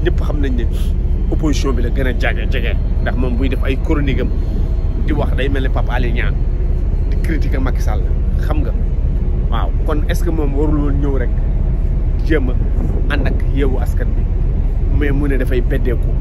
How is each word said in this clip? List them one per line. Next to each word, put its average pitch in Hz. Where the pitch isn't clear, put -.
ñëpp -
xam 147
nañ 131
ne 117
opposition 143
bi 117
la 120
gën 123
a 127
jege, 117
jege, 117
ndax -
moom 123
buy 131
def -
ay -
chronique 139
am -
di 160
wax -
day 135
mel 135
ne -
Pape 123
Alé 127
Niang -
di -
critiquer 147
Macky -
Sall, -
xam 147
nga. -
Waaw, 107
kon 147
est-ce -
que 170
moom 147
warul 147
woon 143
ñëw 139
rek -
jéem 151
a -
ànd 139
ak -
Yewwi 139
Askan -
Wi, -
mais 143
mu 143
ne 131
dafay 127
beddeeku? 123